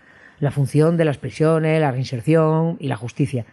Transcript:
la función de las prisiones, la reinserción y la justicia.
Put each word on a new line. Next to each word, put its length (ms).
la 120
función 460
de 80
las 120
prisiones, 640
la 100
reinserción 880
y 80
la 80
justicia. 580